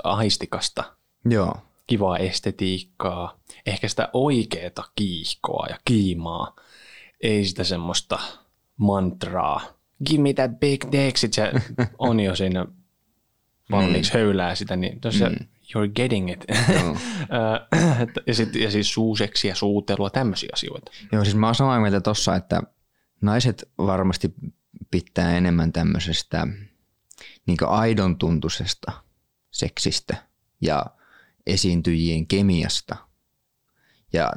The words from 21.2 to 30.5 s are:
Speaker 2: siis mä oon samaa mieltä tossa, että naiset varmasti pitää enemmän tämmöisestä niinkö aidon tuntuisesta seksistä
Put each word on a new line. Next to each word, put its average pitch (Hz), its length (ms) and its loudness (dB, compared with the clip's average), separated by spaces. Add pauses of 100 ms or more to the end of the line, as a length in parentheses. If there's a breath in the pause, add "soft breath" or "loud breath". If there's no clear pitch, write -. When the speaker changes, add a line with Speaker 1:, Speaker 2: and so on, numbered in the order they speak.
Speaker 2:
siis 101 120 2
mä 107 100 4
oon 117 80 2
samaa 131 260 2
mieltä 101 200 2
tossa, 101 360 2
että 87 260 0 (580)
naiset 110 480 0 (100)
varmasti 95 560 0 (560)
pitää 87 460 0
enemmän 85 360 2
tämmöisestä 82 720 -2 (1000 loud breath)
niinkö 82 220 2
aidon 104 500 2
tuntuisesta - 720 -2 (580)
seksistä - 640 -4 (440)